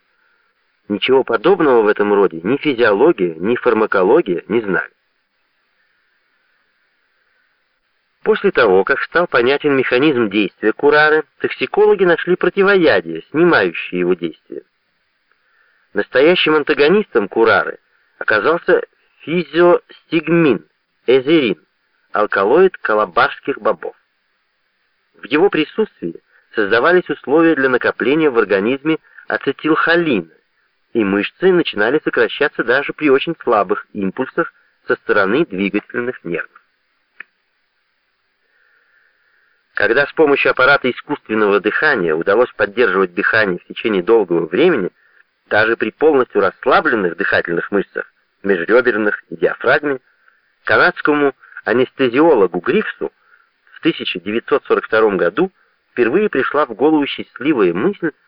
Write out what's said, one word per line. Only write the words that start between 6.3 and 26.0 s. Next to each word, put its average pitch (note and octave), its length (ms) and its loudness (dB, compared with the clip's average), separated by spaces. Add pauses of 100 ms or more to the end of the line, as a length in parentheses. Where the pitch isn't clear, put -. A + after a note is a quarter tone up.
После G3+ 300 -2
того, G2 320 4
как C3+ 180 -4
стал E3+ 240 -2
понятен C#3 500 0
механизм B2 540 0
действия G#2 420 -2
курары, D3+ 520 2 (140)
токсикологи G3 680 0
нашли F3 320 0
противоядие, D3+ 920 0
снимающее B2 720 0
его F2+ 140 0
действие. - 480 -12 (1300)
Настоящим D3+ 640 2
антагонистом D3 720 0
курары G#2 500 0 (400)
оказался C#3+ 640 0 (380)
физиостигмин, D#3+ 1500 0 (400)
эзерин, C#3+ 560 2 (500)
алкалоид G#2+ 680 2
калабарских G#2+ 800 -2
бобов. G#2 360 -4 (1200)
В - 120 -20
его D#3+ 240 0
присутствии D3+ 720 -6 (320)